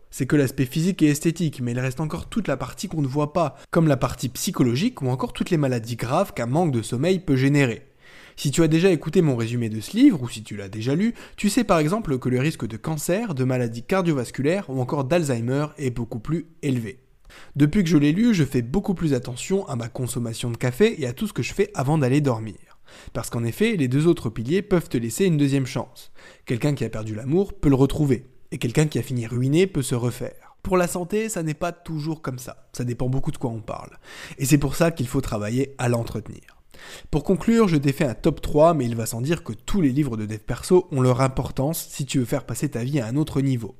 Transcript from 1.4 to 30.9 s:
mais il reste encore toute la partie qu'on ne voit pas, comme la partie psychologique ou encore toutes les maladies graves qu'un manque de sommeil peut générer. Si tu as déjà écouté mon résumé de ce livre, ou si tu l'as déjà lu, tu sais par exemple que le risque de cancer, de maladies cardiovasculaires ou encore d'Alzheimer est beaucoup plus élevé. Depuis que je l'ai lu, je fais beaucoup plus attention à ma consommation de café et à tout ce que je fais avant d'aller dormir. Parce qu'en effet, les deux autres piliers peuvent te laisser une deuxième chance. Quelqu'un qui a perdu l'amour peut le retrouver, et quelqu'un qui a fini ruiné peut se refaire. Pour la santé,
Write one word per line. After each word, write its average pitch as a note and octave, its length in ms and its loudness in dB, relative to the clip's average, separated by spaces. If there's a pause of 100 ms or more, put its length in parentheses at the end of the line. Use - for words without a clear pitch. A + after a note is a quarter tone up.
mais A#2+ 120 -4
il B2 60 -4
reste B2+ 200 -4
encore D#3+ 280 -6
toute - 200 -4
la C3+ 100 0
partie C3 300 -8
qu'on D#3 160 -2
ne C3+ 40 0
voit D3 260 -2
pas, D#3+ 220 0 (140)
comme E3 180 4
la C#3 100 4
partie - 320 -2
psychologique D3+ 720 0
ou B2+ 60 0
encore B2+ 220 -4
toutes - 200 -4
les F3 60 4
maladies A#2+ 380 0
graves C#3+ 380 -2
qu'un A#2 140 -4
manque D#3 240 2
de A#2 100 0
sommeil D#3+ 380 0
peut C#3+ 160 0
générer. C3+ 480 4 (520)
Si - 140 -2
tu E3 140 4
as D#3+ 40 6
déjà E3 220 4
écouté E3+ 320 2
mon D3 140 4
résumé A#2 340 -2
de A2 100 -6
ce - 160 -8
livre, A3 280 6
ou A#2+ 40 -4
si A2 140 -10
tu G#2+ 160 -12
l'as G2 120 -10
déjà A2+ 260 -2
lu, A3 180 0 (220)
tu G#3 160 0
sais A#3+ 120 2
par F#3 140 4
exemple D#3 400 0
que B2+ 120 -2
le B2 100 2
risque D#3 260 -2
de A2 120 -8
cancer, E3+ 580 -2
de B2+ 80 0
maladies B2 400 -2
cardiovasculaires E3 880 0
ou C3 100 -2
encore C#3 220 -2
d'Alzheimer C#3 640 0 (100)
est C3+ 140 -4
beaucoup A#2+ 260 -6
plus D3+ 300 -6 (160)
élevé. A#2+ 340 -2 (580)
Depuis D3 280 4
que D#3+ 60 0
je E3 80 6
l'ai D3 140 4
lu, A3+ 220 4
je E3 100 4
fais B2 200 0
beaucoup F#3 320 -2
plus E3 180 0
attention B2+ 540 -4
à C3 80 -6
ma A#2 120 -6
consommation A#2+ 640 -6
de A2+ 80 -6
café G3+ 420 2
et C#3 60 -4
à A#2+ 80 -4
tout - 140 -4
ce - 60 -10
que B2+ 100 -2
je - 100 -6
fais G3+ 220 0
avant D3 240 2
d'aller C3+ 220 4
dormir. A2 580 -4 (340)
Parce A#2+ 160 -6
qu'en A#2+ 140 -4
effet, G#3 320 0
les C#3 120 2
deux C#3+ 200 2
autres D#3 240 2
piliers C#3 320 -2
peuvent F3 260 0
te - 80 -2
laisser A#2 280 -2
une E3+ 120 4
deuxième C#3 300 2
chance. - 440 -10 (360)
Quelqu'un C#3+ 260 0
qui A#2 120 -2
a A2 40 -2
perdu A2 240 -8
l'amour C#3+ 400 -2
peut - 160 0
le C#3 60 6
retrouver, C3+ 500 4 (260)
et E3 60 -8
quelqu'un D3 300 0
qui C#3 120 -2
a A2+ 40 -2
fini A#2+ 240 -6
ruiné C3 400 2
peut D#3 140 -4
se C3+ 140 -2
refaire. A#2+ 680 -6
Pour F#3 140 0
la F3 100 2
santé, G3+ 420 -4